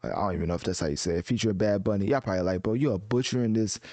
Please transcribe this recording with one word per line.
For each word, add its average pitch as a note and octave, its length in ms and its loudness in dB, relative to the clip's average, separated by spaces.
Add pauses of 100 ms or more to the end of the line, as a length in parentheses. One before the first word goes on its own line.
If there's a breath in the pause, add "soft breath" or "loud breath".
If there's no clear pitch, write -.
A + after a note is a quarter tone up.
I - 60 -6
don't G2 260 -2
even E2+ 140 -2
know F2 60 2
if E2 100 -4
that's F#2 160 -2
how E2+ 60 -2
you D2 100 -2
say E2+ 200 -2
it, F2 100 -2
featuring A2 300 0
Bad G2+ 280 2
Bunny. G2+ 220 2
Y'all C3 160 2
probably F#2 200 0
like, F#2 200 0
"Bro, G#2+ 120 0
you C3+ 180 2
are F#2+ 60 0
butchering A#2+ 540 0
this A2 260 0 (140 loud breath)